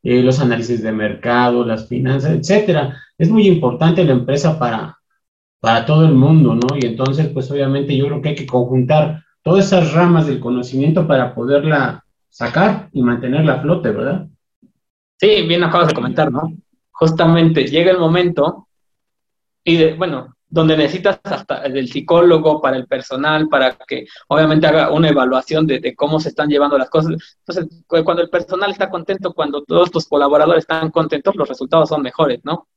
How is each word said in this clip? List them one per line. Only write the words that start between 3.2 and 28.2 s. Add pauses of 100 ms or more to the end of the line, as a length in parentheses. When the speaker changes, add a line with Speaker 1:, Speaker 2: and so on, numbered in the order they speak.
Speaker 1:
muy
importante
la
empresa
para, (600)
para
todo
el
mundo,
¿no?
Y
entonces,
pues,
obviamente,
yo
creo
que
hay
que
conjuntar (200)
todas
esas
ramas
del
conocimiento
para
poderla (240)
sacar
y
mantenerla
a
flote,
¿verdad? (920)
Speaker 2:
Sí,
bien
acabas
de
comentar,
¿no? (400)
Justamente
llega
el
momento (960)
y,
de,
bueno, (160)
donde
necesitas
hasta
del
psicólogo
para
el
personal,
para (100)
que (220)
obviamente
haga
una
evaluación
de,
de
cómo
se
están
llevando
las
cosas.
Entonces,
cu-,
cuando